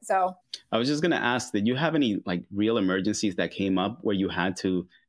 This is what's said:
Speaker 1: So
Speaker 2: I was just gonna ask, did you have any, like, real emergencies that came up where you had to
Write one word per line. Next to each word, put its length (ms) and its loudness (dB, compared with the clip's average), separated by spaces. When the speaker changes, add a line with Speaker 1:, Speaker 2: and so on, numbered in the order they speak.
Speaker 1:
So 320 0
Speaker 2:
I 60 0
was 100 0
just 140 0
gonna 140 2
ask, 360 0
did 140 0
you 100 2
have 200 0
any, 320 2
like, 160 -2
real 240 2
emergencies 600 0
that 120 0
came 300 0
up 240 -2
where 120 0
you 140 0
had 280 -2
to 300 -2